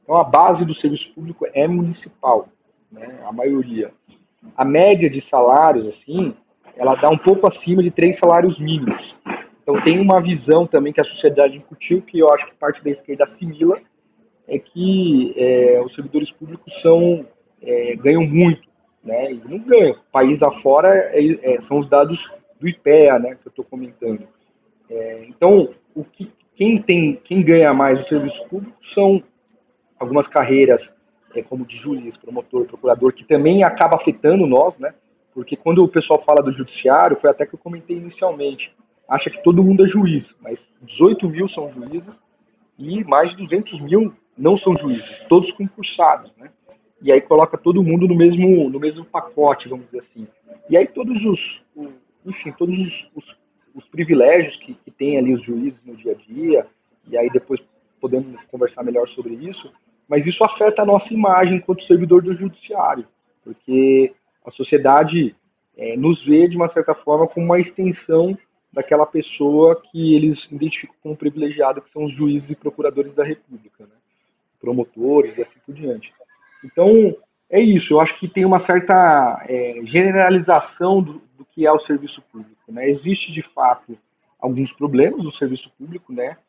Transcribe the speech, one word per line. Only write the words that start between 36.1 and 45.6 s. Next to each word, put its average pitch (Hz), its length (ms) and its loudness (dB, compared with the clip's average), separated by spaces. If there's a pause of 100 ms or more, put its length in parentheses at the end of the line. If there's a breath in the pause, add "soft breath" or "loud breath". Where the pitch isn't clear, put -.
fala 147 220 2
do 135 100 -4
judiciário, 135 640 0
foi - 140 2
até 143 160 -2
que - 80 -20
eu 156 60 -20
comentei 170 380 -12
inicialmente, 156 800 -8 (320)
acha 135 220 -4
que - 140 -16
todo 175 200 4
mundo 190 200 4
é - 20 8
juiz, 190 560 -2
mas 113 260 -16 (140)
dezoito 180 480 0
mil 165 160 -6
são 151 240 -12
juízes 147 500 -16 (580)
e 170 260 -10
mais 156 260 0
de 175 60 -14
duzentos 185 440 -8
mil 180 340 -2 (240)
não 156 180 2
são 190 200 -2
juízes, 127 520 -8
todos 180 240 4
concursados, - 840 -4